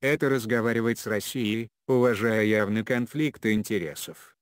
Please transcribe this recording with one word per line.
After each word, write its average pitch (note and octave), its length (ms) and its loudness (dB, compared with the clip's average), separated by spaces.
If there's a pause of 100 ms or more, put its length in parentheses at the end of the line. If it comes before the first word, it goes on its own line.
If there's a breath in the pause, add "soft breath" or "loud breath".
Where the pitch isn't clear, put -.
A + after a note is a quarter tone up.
это D3 240 0
разговаривать A#2 720 0
с - 80 -10
Россией, A2 640 -2 (180)
уважая A#2 560 2
явный G#2+ 400 2
конфликт B2 640 -4
интересов. G#2 960 -4